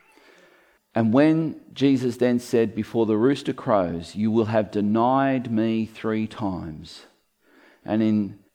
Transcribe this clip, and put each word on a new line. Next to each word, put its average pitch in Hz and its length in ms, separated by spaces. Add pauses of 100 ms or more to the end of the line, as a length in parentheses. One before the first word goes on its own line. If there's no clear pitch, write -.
(920)
And 113 200
when 160 480 (120)
Jesus 131 440
then 123 220
said, 113 360
"Before 110 300
the 110 100
rooster 135 380
crows, 87 640
you 107 160
will 113 140
have 107 240
denied 120 800
me 110 360
three 110 420
times." 85 800 (800)
And 110 180
in 107 360 (160)